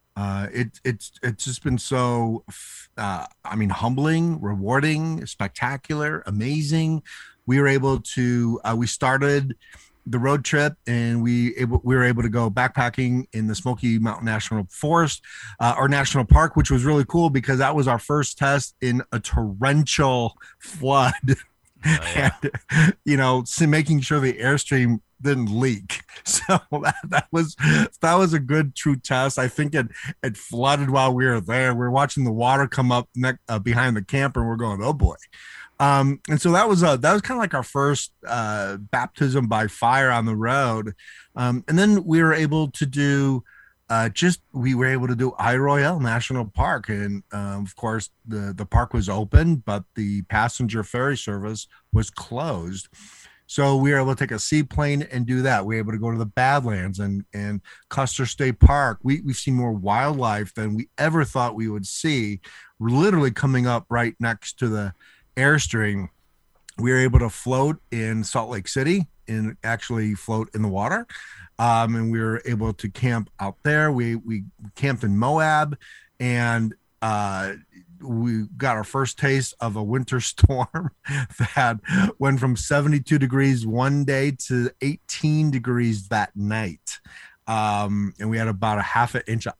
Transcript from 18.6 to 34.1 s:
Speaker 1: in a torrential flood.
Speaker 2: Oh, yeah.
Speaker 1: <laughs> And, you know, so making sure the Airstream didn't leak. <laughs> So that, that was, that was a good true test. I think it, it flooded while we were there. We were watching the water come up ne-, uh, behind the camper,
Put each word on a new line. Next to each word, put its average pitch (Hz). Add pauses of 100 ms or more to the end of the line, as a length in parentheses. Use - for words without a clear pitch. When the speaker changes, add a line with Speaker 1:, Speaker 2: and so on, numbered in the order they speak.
Speaker 1:
in 123 (100)
a 117
torrential 123 (240)
flood. 135 (120)
Speaker 2:
Oh, 131 (460)
yeah. 151
Speaker 1:
<laughs> -
And, 156 (100)
you 143
know, 127
so 160
making 151
sure 147
the 131
Airstream 127 (220)
didn't 123
leak. 110
<laughs> - (140)
So - (140)
that, 147 (140)
that -
was, 165 (460)
that 170
was 185
a 156
good 143
true 143
test. 131
I 127
think 147
it, 123 (360)
it 117
flooded 135
while 131
we 127
were 117
there. 123
We 117
were 123
watching 139
the 120
water 127
come 127
up 123
ne-, 127 (160)
uh, 110
behind 120
the 104
camper, 135